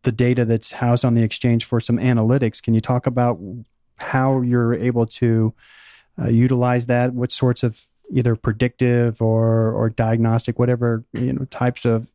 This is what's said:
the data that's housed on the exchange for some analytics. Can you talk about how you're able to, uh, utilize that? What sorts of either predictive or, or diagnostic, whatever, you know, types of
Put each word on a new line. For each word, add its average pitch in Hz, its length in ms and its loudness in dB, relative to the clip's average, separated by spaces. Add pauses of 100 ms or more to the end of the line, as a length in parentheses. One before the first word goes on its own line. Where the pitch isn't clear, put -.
the 123 80 0
data 120 340 0
that's 113 280 -2
housed 120 300 0
on 120 120 2
the 117 80 4
exchange 117 420 0
for 120 140 -2
some 117 180 -2
analytics. 117 640 0
Can 113 140 0
you 110 60 2
talk 123 260 -2
about 120 320 0 (580)
how 131 440 0
you're 120 340 2
able 120 320 0
to, 113 480 0 (680)
uh, - 60 -2
utilize 123 580 2
that? 123 300 0
What 120 160 -4
sorts 123 320 0
of - 240 -4 (260)
either 120 220 2
predictive 120 880 0
or, 113 480 2
or 113 180 -2
diagnostic, 113 680 0
whatever, 120 440 0 (100)
you 131 200 -4
know, 131 120 -6
types - 380 -4
of 117 320 0